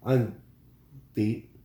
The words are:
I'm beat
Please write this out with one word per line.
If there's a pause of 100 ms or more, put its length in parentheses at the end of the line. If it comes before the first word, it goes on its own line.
I'm (720)
beat (140)